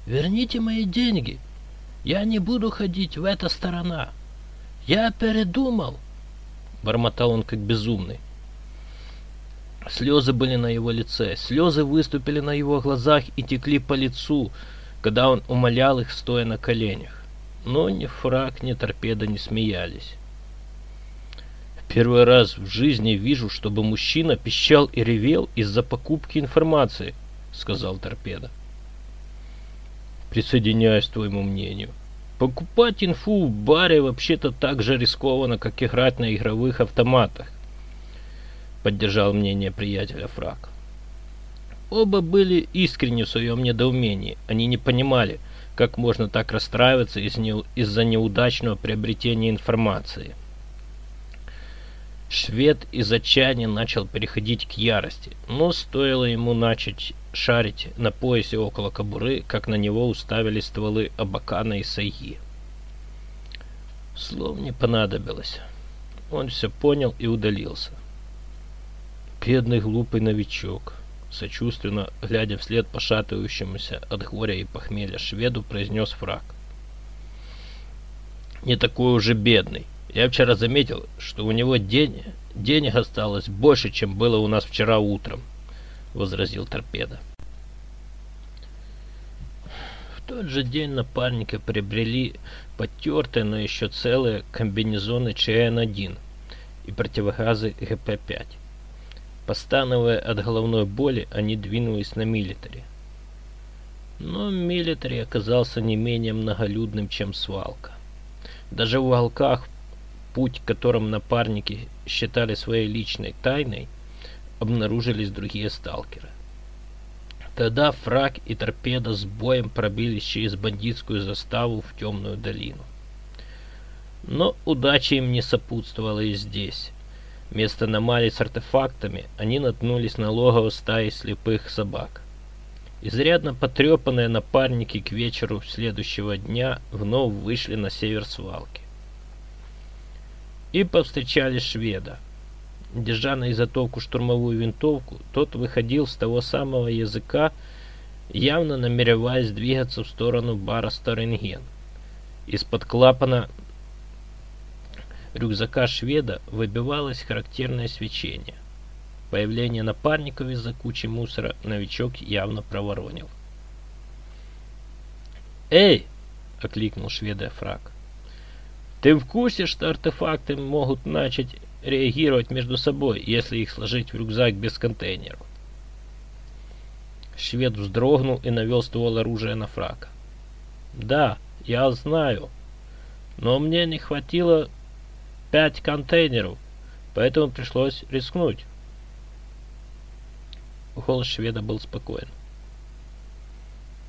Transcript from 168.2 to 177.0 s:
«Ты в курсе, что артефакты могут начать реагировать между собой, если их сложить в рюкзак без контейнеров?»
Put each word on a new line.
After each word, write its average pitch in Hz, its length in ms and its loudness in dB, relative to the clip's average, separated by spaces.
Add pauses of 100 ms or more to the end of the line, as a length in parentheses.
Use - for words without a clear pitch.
«Ты 151 140 10
в 135 100 2
курсе, 226 420 2
что - 220 -2
артефакты 156 680 -2
могут 135 480 0
начать 139 500 -2 (260)
реагировать 131 720 4
между 127 240 -2
собой, 139 500 2
если 117 340 2
их 107 120 -2
сложить 117 400 -4
в 113 60 -8
рюкзак 113 360 2
без 104 240 -4
контейнеров?» - 640 -4 (2000)